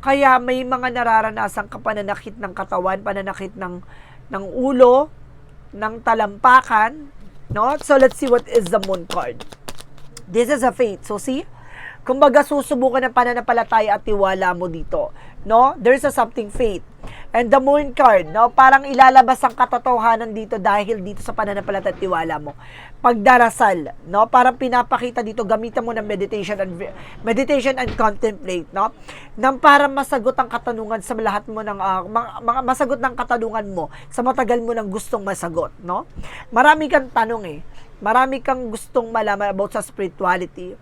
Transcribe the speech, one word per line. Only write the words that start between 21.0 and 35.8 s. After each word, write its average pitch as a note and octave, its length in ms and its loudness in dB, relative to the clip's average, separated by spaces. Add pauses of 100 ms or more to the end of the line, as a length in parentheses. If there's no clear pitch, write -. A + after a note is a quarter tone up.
sa - 80 -8
pananampalataya G3 640 -4
at - 80 -10
tiwala E3 400 -4
mo. D3 160 -14 (420)
Pagdarasal, A3+ 960 4 (160)
no? G3+ 180 2
Parang B3 300 4
pinapakita B3 640 -2
dito, A3 240 -6
gamitan A3 400 -4
mo A#3 80 -6
ng A3 100 -6
meditation G#3 560 -6
and F#3+ 160 -4
vi-, G3 160 -12 (300)
meditation C4 560 0
and B3+ 160 -4
contemplate, G3+ 800 -2
no? G3+ 180 -2 (460)
Nang B3+ 240 0
para C#4+ 240 6
masagot C4+ 560 -2
ang A#3+ 80 -2
katanungan A3+ 560 -6
sa B3 100 -8
lahat G#3 320 -2
mo A3 140 -10
ng, G#3 180 -8
ah, F#3+ 240 -2
mga, A3 260 -4 (140)
mga A#3+ 220 0
masagot C4 340 -2
ng C4 140 -4
katanungan A3+ 580 -4
mo E3 220 -8 (160)
sa A#3+ 160 -4
matagal B3 340 0
mo A#3 140 -4
nang A3 160 -6
gustong G#3 320 -6
masagot, F3+ 500 -6 (140)